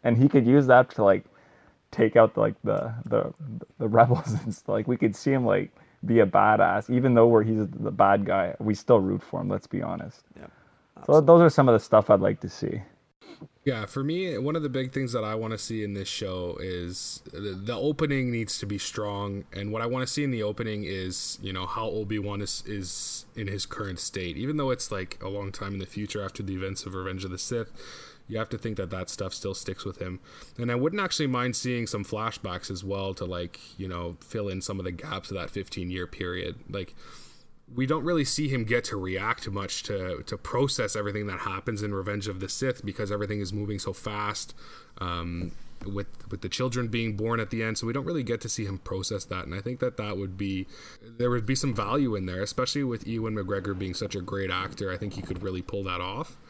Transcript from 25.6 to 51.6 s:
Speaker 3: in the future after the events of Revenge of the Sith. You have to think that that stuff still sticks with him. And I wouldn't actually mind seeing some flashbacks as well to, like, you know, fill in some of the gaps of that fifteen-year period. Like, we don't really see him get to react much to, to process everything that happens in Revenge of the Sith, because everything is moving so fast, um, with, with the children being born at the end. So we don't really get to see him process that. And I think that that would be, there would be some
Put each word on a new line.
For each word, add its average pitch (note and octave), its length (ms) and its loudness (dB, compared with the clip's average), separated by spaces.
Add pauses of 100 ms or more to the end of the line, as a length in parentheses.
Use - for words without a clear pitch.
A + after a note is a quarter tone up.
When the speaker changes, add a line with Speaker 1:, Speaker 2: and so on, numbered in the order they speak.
Speaker 3:
in G2 60 -6
the F#2 60 -6
future G#2 360 -6
after G2 220 -8
the F#2+ 120 -6
events F#2+ 300 -6
of F#2+ 80 -10
Revenge F#2+ 300 -6
of F#2 80 -6
the F2+ 60 -8
Sith. A#2 340 -4 (560)
You A2 120 -4
have A2 100 -4
to A2+ 80 -6
think A2 200 -4
that F#2+ 120 -4
that F#2 220 -6
stuff - 240 -6
still G2 180 -6
sticks - 320 -8
with F#2+ 160 -8
him. F#2 180 -8 (380)
And A#2+ 140 -2
I A#2+ 40 0
wouldn't E3 240 0
actually E3 280 0
mind B2 280 0
seeing A#2+ 300 -2
some G#2 180 -4
flashbacks G#2+ 680 -6
as F#2 120 -8
well G2 300 -4
to, G2+ 100 -8
like, F2 360 -6 (180)
you F#2+ 100 -8
know, F2 320 -8
fill G#2 280 -6
in F#2 140 -4
some G2 180 -6
of F2+ 60 -6
the F2+ 60 -6
gaps - 380 -10
of F#2+ 80 -6
that - 140 -6
fifteen-year F2+ 560 -6
period. F2+ 480 -6 (120)
Like, F#2+ 280 -8 (800)
we C3 100 0
don't D3+ 180 0
really D#3 220 2
see D3+ 220 -2
him C3 160 0
get A#2+ 220 2
to G#2 120 -6
react F#2 540 -4
much G2 320 -6
to, F#2 400 -4
to - 140 -8
process B2 580 -2
everything G#2 320 -4
that F2+ 140 -6
happens G2+ 420 -6
in G#2 100 -4
Revenge G2+ 340 -4
of F#2 120 -6
the F#2+ 100 -8
Sith, - 340 -4
because G2 280 -4
everything G#2 300 -4
is G2 120 -6
moving G#2 240 -4
so - 160 -6
fast, G#2 640 -6 (420)
um, F2 540 -6 (340)
with, G2 220 -6 (240)
with G#2+ 100 -10
the F2+ 80 -6
children B2 380 -2
being A2+ 280 -2
born A2+ 240 -2
at G#2+ 120 -4
the A2+ 100 -2
end. A2 160 -2
So - 80 -6
we A#2 80 0
don't C3+ 120 0
really D#3+ 180 -2
get A2+ 180 -2
to A2+ 80 -8
see G#2+ 160 -4
him G2 140 -6
process F#2+ 460 -4
that. F#2 200 -6
And D#2 80 -8
I G2 80 -6
think B2 200 -6
that B2+ 160 -2
that G#2 200 -4
would F#2+ 180 -6
be, F#2+ 300 -4 (380)
there A#2 260 -2
would A#2+ 160 2
be C3 100 0
some C3 200 0